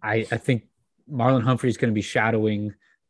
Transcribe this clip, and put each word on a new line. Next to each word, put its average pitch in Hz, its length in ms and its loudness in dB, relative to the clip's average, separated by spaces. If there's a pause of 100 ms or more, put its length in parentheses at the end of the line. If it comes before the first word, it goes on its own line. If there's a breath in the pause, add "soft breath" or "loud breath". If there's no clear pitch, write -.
I, 107 120 -2 (160)
I 117 60 -2
think 117 280 -2 (460)
Marlon 131 320 2
Humphrey 127 280 0
is 110 80 -2
gonna 120 140 0
be 104 100 0
shadowing, 107 720 0 (360)